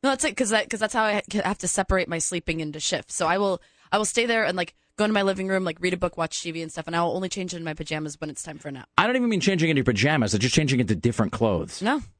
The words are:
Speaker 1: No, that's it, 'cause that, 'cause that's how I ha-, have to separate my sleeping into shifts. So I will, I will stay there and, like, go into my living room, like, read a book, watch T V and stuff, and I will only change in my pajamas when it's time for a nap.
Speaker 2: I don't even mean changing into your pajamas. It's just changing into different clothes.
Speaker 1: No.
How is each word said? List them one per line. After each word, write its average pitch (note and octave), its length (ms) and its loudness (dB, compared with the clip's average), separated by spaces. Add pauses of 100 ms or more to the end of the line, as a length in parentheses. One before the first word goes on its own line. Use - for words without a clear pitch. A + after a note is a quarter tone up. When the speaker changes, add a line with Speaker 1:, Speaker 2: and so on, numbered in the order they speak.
Speaker 1:
No, C4+ 60 2
that's C4+ 160 0
it, C4 100 -2
'cause A#3+ 140 0
that, G#3+ 200 2
'cause G#3+ 120 -4
that's G#3+ 120 -2
how A3 120 2
I G#3+ 80 2 (200)
ha-, G#3 120 0
have G3+ 140 0
to F3+ 100 -4
separate F#3+ 400 0
my E3 100 -2
sleeping E3 400 -4
into D3+ 220 -8
shifts. - 340 -4
So F3+ 100 0
I E3+ 120 2
will, G3 240 0 (280)
I F#3+ 80 2
will G#3+ 80 2
stay A#3 200 0
there A3+ 180 2
and, F3+ 140 0
like, F3 180 -4 (220)
go G#3+ 80 4
into G#3+ 80 2
my G#3 100 4
living F#3+ 240 0
room, F#3+ 160 0
like, E3 160 -4
read F3+ 140 0
a F3+ 40 -4
book, F3+ 200 -2
watch E3 240 -4
T E3+ 100 -8
V E3 100 -8
and D#3+ 100 -8
stuff, E3 160 -8
and E3+ 100 -4
I E3+ 60 2
will E3 120 0
only F#3 140 -4
change F3+ 240 -6
in E3 100 -8
my D#3+ 100 -4
pajamas D#3 460 -6
when D3+ 100 -8
it's - 140 -12
time D#3 160 -12
for - 80 -14
a C#3+ 60 -10
nap. B2+ 240 -14
Speaker 2:
I G3 100 6
don't B3+ 80 2
even B3 140 2
mean G#3 100 2
changing E3 300 2
into D3 100 4
your B2+ 60 2
pajamas. A#2+ 480 2
It's G2+ 100 2
just B2+ 100 2
changing C3+ 280 2
into G2+ 140 2
different A2+ 360 0
clothes. G2+ 500 0
Speaker 1:
No. B3 200 0 (180)